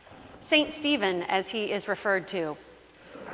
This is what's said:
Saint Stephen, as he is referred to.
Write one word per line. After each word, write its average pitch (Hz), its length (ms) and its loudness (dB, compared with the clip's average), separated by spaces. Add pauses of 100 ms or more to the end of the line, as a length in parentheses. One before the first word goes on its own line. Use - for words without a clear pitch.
(380)
Saint 302 320 4
Stephen, 202 540 2
as 190 260 0
he 214 220 -2
is 202 160 -2
referred 190 400 0
to. 160 280 -2 (760)